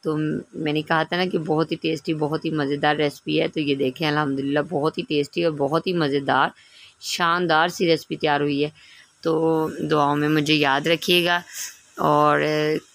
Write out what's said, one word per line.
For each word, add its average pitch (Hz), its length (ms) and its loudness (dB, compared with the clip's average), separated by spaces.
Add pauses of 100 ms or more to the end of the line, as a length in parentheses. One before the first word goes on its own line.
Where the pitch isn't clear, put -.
तो 156 120 -2
मैंने 151 640 -4
कहा 160 220 2
था 175 120 -4
ना 185 100 0
कि 180 140 -2
बहुत 160 320 0
ही 165 60 -4
टेस्टी, 160 380 -4
बहुत 151 280 -2
ही 165 80 -2
मज़ेदार 147 440 0
रेसिपी 151 400 -2
है। 165 120 0
तो 170 120 -6
ये 143 160 0
देखें, 139 320 -2
अल्हम्दुलिल्लाह 143 580 -2
बहुत 151 320 -4
ही 170 60 -6
टेस्टी 147 400 -2
और 165 100 0
बहुत 143 320 0
ही 185 80 -2
मज़ेदार, 139 580 0 (520)
शानदार 170 680 2
सी 170 160 -2
रेसिपी 160 300 0
तैयार 147 260 0
हुई 143 180 0
है। 151 120 -2 (520)
तो 165 80 0 (500)
दुआओं 147 340 2
में 147 140 0
मुझे 156 240 2
याद 143 340 2
रखिएगा 175 540 2 (600)
और 151 760 2 (160)